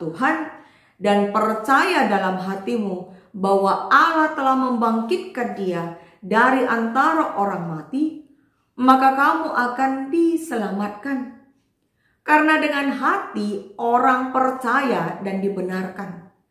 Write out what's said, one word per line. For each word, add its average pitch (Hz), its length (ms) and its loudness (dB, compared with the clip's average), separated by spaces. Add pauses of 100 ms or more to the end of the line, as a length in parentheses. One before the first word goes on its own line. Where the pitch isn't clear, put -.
Tuhan 294 480 -2 (480)
dan 202 320 2
percaya 240 800 2
dalam 185 320 0
hatimu 190 720 -6 (160)
bahwa 196 560 2
Allah 311 480 4
telah 269 240 0
membangkitkan 226 960 -2
Dia 170 400 -4 (240)
dari 240 480 2
antara 262 720 0
orang 185 320 -2
mati, 262 560 -6 (480)
maka 262 400 6
kamu 311 320 2
akan 254 440 -2 (200)
diselamatkan. 254 1300 -2 (880)
Karena 302 320 4
dengan 285 400 0
hati 247 800 -4
orang 254 560 2
percaya 247 880 0
dan 190 160 -4
dibenarkan, 185 960 -6 (160)